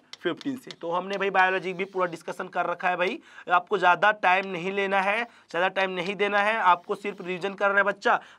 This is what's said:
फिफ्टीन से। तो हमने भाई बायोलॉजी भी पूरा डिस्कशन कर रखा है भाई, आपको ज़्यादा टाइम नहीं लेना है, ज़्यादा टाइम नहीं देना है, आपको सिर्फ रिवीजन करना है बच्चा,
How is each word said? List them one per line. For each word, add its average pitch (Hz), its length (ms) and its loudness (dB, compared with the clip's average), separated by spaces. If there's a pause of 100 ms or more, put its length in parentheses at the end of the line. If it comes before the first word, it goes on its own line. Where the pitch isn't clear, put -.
(220)
फिफ्टीन 151 340 -6
से। - 160 -18
तो - 180 -10
हमने 190 280 -4
भाई 196 120 -2
बायोलॉजी 185 420 2
भी 185 140 -6
पूरा 185 200 -2
डिस्कशन 175 420 -10
कर 175 180 -4
रखा 175 220 -4
है 180 80 0
भाई, 185 220 -2 (320)
आपको 180 280 2
ज़्यादा 175 400 4
टाइम 196 300 2
नहीं 185 240 -6
लेना 196 280 0
है, 202 220 0 (280)
ज़्यादा 175 200 0
टाइम 190 220 0
नहीं 185 240 -4
देना 202 240 2
है, 214 160 2
आपको 180 380 2
सिर्फ 202 260 -8
रिवीजन 185 340 -6
करना 196 240 2
है 196 60 4
बच्चा, 202 340 0 (200)